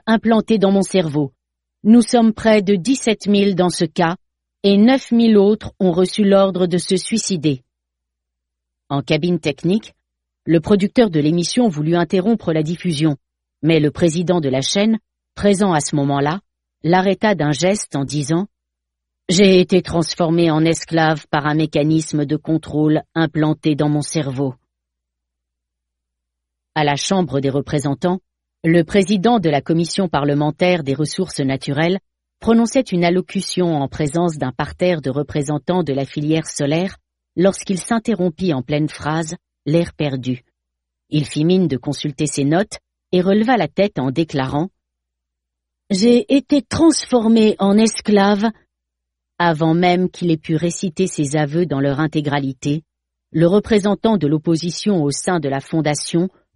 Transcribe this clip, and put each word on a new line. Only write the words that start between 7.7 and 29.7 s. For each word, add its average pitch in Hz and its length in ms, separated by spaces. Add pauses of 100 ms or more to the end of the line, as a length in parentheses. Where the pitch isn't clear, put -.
En 139 140
cabine 170 360
technique, 170 540 (500)
le 165 160
producteur 208 520
de 156 80
l'émission 170 480
voulut 156 300
interrompre 185 540
la 156 120
diffusion, 160 520 (460)
mais 160 180
le 147 120
président 175 500
de 139 80
la 135 120
chaîne, 214 360 (380)
présent 196 360
à 151 100
ce - 140
moment-là, 143 460 (400)
l'arrêta 185 540
d'un 151 160
geste 180 440
en 139 100
disant : « 151 420 (840)
J'ai 190 300
été 180 240
transformé 170 680
en 156 160
esclave 160 640
par 147 180
un 151 80
mécanisme 156 720
de 147 120
contrôle 151 680 (100)
implanté 156 600
dans 147 120
mon 147 140
cerveau. » 135 540 (2250)
À 156 100
la 143 120
Chambre 147 440
des 135 120
représentants, 143 680 (440)
le 165 200
président 202 540
de 165 100
la 143 140
commission 170 480